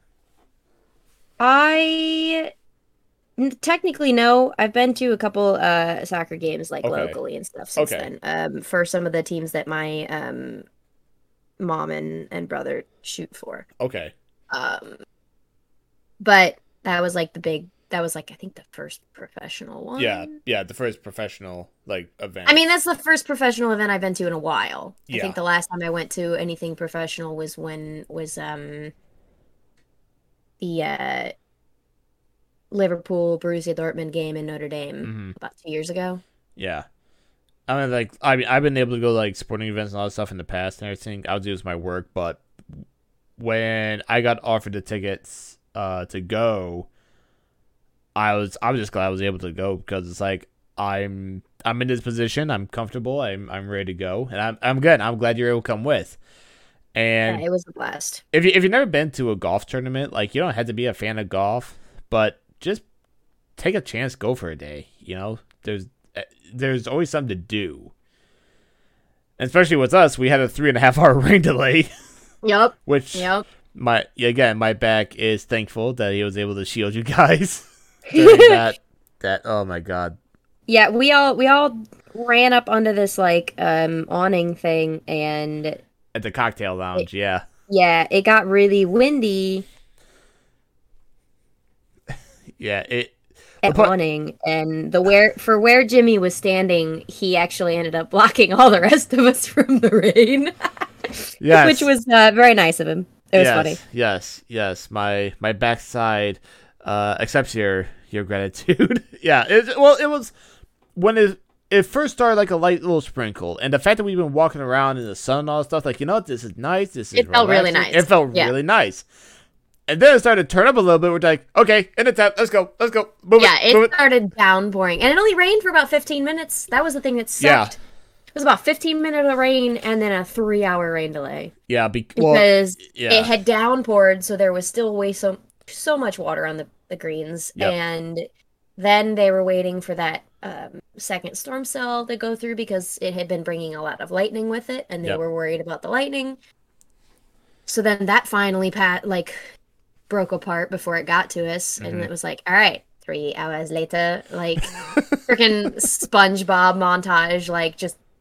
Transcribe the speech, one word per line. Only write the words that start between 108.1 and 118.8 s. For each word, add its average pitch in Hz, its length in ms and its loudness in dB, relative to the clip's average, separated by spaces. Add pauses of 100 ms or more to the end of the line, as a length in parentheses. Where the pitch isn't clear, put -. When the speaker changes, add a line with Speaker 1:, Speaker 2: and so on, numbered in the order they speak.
Speaker 2:
gratitude. 98 880 -2
<laughs> - 120 -20
Yeah, 143 280 4
it, 220 300 4
well, 285 200 10
it 294 60 0
was, 294 260 -4 (640)
when 214 240 2
it, 202 240 2 (300)
it 196 120 6
first 285 300 -2
started 233 220 4
like 202 160 2
a 180 40 0
light 175 280 2
little 165 180 0
sprinkle, 101 560 -8
and 135 160 -4
the 139 60 4
fact 208 180 2
that 214 60 -4
we've 196 140 -4
been 156 160 -2
walking 151 280 0
around 135 360 0
in 120 80 -8
the 101 100 -10
sun 135 240 -2
and 151 100 -6
all 147 100 -2
that 147 100 -4
stuff, 156 140 -2
like, 127 160 -4
you 143 60 -6
know 175 80 -2
what, 214 140 -2
this 120 160 -8
is 110 120 -14
nice, 180 360 -4
this 117 200 -12
is 240 100 0
Speaker 1:
It 233 100 0
felt 233 180 4
really 185 220 4
Speaker 2:
relaxing. 160 220 0
Speaker 1:
nice. 170 100 6
Speaker 2:
It 151 40 0
felt 156 280 4
Speaker 1:
Yeah. 170 100 4
Speaker 2:
really 127 160 -2
nice. 156 420 2 (840)